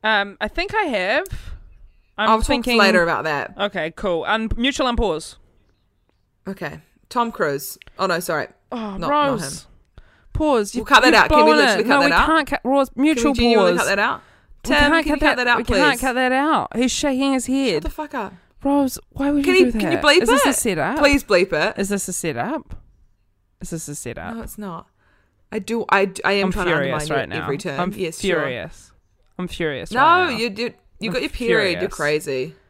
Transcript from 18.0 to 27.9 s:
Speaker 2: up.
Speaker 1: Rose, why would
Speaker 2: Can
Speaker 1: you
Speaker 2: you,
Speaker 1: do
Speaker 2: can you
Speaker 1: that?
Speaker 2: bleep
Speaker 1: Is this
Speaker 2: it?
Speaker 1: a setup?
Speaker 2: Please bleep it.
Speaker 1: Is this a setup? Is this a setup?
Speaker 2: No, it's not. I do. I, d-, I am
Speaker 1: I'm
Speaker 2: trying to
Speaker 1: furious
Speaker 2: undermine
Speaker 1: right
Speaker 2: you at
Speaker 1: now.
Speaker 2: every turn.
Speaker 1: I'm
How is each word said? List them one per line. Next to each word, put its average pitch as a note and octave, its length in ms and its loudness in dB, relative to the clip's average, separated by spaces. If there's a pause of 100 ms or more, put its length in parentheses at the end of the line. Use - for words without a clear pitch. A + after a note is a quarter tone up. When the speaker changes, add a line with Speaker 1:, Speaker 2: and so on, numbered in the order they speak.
Speaker 2:
up. G#3 200 -8 (300)
Speaker 1:
Rose, C#4 340 0 (120)
why C#4 200 -4
would D4 140 0
Speaker 2:
Can F4+ 100 2
Speaker 1:
you F#4 120 6
Speaker 2:
you, A#3+ 60 0
Speaker 1:
do A3+ 60 -2
Speaker 2:
can - 140 -2
you - 60 0
Speaker 1:
that? - 60 -4
Speaker 2:
bleep D#4 180 6
Speaker 1:
Is - 60 0
this C5 180 4
Speaker 2:
it? E4 40 4
Speaker 1:
a - 20 0
setup? F#3+ 460 -2
Speaker 2:
Please C#4+ 260 4
bleep F#3+ 280 2
it. E3 260 -2
Speaker 1:
Is G3 120 -2
this G3+ 180 -4
a F3+ 40 -8
setup? E3 600 -6 (880)
Is - 100 -12
this D#3+ 180 -10
a D3 60 -12
setup? - 400 -10
Speaker 2:
No, A3+ 80 -10
it's - 160 -14
not. F#3+ 300 -12 (640)
I G#3+ 80 -4
do. A3+ 280 -4
I, G3 180 4
d-, F#3+ 180 -10
I F#3+ 80 2
am G3 140 0
Speaker 1:
I'm F#3 60 0
Speaker 2:
trying F3 140 -2
to F3 60 0
Speaker 1:
furious C#3 320 -2
Speaker 2:
undermine D3+ 160 -2
Speaker 1:
right A#2 80 -6
Speaker 2:
you E2+ 60 -10
at A2+ 40 -4
Speaker 1:
now. E2 60 -6
Speaker 2:
every C#3 140 -4
turn. C#3+ 220 -8
Speaker 1:
I'm F#3+ 120 -4